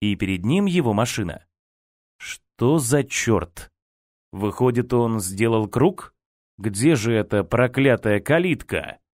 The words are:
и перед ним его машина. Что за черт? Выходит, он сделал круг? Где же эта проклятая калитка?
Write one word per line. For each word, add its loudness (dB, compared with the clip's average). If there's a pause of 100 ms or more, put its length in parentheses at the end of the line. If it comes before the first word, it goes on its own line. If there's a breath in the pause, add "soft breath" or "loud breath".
и 0
перед -4
ним 0
его 2
машина. -4 (760)
Что -2
за 0
черт? -4 (580)
Выходит, 0
он 2
сделал 0
круг? 0 (420)
Где 0
же 0
эта 0
проклятая 2
калитка? -2 (180)